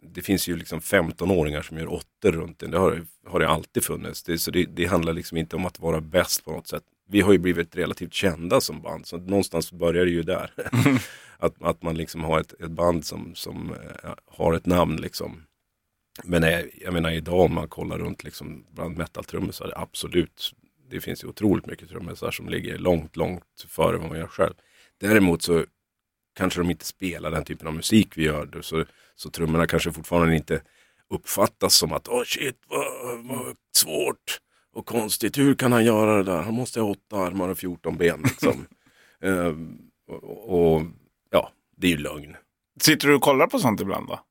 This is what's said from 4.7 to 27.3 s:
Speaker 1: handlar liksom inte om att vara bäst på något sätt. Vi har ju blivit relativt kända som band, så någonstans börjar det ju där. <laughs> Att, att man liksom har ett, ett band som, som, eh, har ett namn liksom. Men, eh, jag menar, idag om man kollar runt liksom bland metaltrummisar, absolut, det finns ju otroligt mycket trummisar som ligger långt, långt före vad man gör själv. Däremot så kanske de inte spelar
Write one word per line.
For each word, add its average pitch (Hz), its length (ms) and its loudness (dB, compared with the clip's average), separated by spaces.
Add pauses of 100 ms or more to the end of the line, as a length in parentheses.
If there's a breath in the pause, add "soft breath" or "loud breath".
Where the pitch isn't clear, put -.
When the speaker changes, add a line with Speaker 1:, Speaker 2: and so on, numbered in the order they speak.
Speaker 1:
handlar 85 260 2
liksom 85 260 -6
inte 80 180 -4
om 87 100 -4
att - 140 -10
vara 82 200 0
bäst 82 440 0
på 80 80 -10
något 76 160 -10
sätt. 76 140 -8 (280)
Vi 101 100 6
har 98 120 8
ju 92 60 10
blivit 85 380 -2
relativt 82 380 -4
kända 90 460 0
som 80 220 -6
band, 82 240 -10
så 85 100 -12
någonstans 90 560 -2
börjar 85 320 2
det 90 60 4
ju 85 120 0
där. 87 340 -4
<laughs> 123 440 2 (400 loud breath)
Att, 82 220 -2
att 85 200 0
man 82 140 -2
liksom 82 280 -8
har 80 160 2
ett, - 200 -6
ett 82 100 -10
band 85 340 0
som, 82 300 -10
som, 82 380 -10
eh, - 380 -14 (160)
har 85 280 0
ett 82 120 -4
namn 85 300 4
liksom. - 460 -10 (840)
Men, 85 200 2
eh, 85 160 2 (200)
jag 90 120 -8
menar, 82 180 -2
idag 82 300 0
om 80 140 6
man 82 140 -4
kollar 82 300 -8
runt - 260 -8
liksom - 460 -16
bland 85 260 -10
metaltrummisar, - 800 -8
absolut, - 760 -4 (380)
det 95 100 -8
finns - 240 -8
ju - 40 -12
otroligt 90 380 0
mycket 85 220 -14
trummisar 82 420 -8
som - 180 -8
ligger 85 300 -6
långt, 87 380 0
långt 87 260 -4 (260)
före 85 300 2
vad 82 100 -6
man 80 100 -8
gör 82 80 -6
själv. - 280 -2 (460 soft breath)
Däremot 98 420 4
så 82 220 2 (720)
kanske 90 240 -2
de 87 100 2
inte 82 140 -6
spelar 82 460 -8